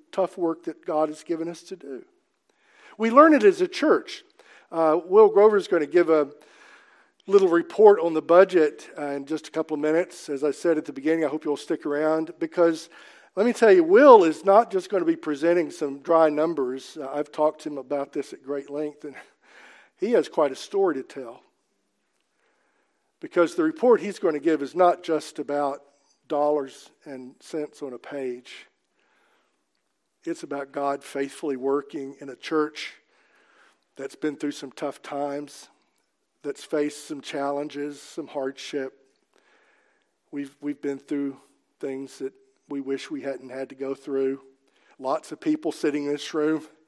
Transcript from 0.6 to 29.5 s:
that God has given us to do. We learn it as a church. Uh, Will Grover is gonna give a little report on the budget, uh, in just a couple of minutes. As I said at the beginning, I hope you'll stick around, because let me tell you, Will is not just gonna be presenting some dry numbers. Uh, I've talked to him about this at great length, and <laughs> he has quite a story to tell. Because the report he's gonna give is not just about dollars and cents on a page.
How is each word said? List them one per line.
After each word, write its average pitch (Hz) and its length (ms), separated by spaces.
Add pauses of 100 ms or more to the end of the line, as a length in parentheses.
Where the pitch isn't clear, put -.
that - 200
God 156 240
has 151 140
given 165 260
us 170 160
to 190 120
do. 139 280 (920)
We 226 120
learn 302 220
it 247 120
as 185 180
a 180 60
church. - 560 (500)
Uh, 165 320
Will 202 220
Grover 208 280
is 185 120
gonna 160 180
give 165 240
a 151 180 (1000)
little 190 180
report 175 540
on 170 120
the 156 80
budget, 170 800
uh, 151 80
in 143 180
just 151 220
a - 60
couple 156 240
of 143 40
minutes. 160 480
As 139 140
I 151 80
said 156 280
at 147 60
the 147 80
beginning, 156 320
I 147 40
hope 151 160
you'll 147 120
stick - 300
around, 156 540
because 165 500 (460)
let 208 100
me 247 60
tell 226 180
you, 185 140
Will 220 400
is 156 200
not 196 280
just 185 180
gonna 185 140
be 165 100
presenting 160 560
some 143 300
dry 165 280
numbers. 147 720
Uh, 135 120
I've 147 180
talked 151 320
to 156 60
him 147 100
about 139 340
this 143 200
at - 100
great 139 260
length, 147 360
and 143 100 (420)
<laughs> - 400
he 208 140
has 190 180
quite 151 220
a 131 60
story 190 400
to 131 80
tell. 123 360 (1800)
Because 165 340
the 170 80
report 175 380
he's 196 180
gonna 156 220
give 151 200
is 135 140
not 175 300
just 156 340
about 143 440 (440)
dollars 147 640 (140)
and 127 340
cents - 420
on 139 120
a 120 60
page. 127 680 (1600)